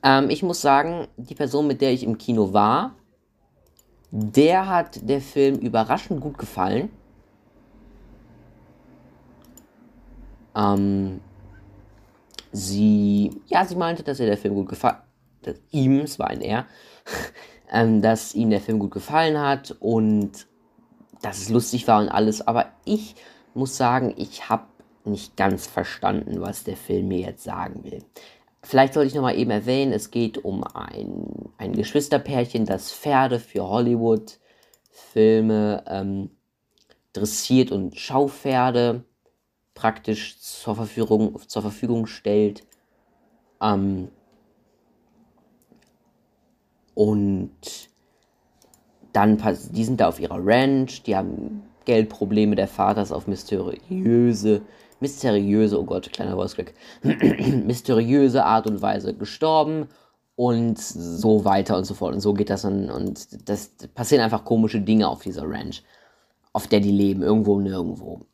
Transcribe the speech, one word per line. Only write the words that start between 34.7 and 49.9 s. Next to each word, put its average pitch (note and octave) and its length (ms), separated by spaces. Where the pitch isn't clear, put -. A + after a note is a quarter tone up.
ähm, G2 420
dressiert A#2+ 600
und F#2+ 260
Schaupferde B2+ 1040
praktisch - 640
zur - 380
Verführung-, A2 720
zur G#2+ 160
Verfügung A2+ 440
stellt. G#2 580
Ähm, G2 480
und G2+ 560
dann G#2 240
pass-, G#2 340
die A2 140
sind A#2 160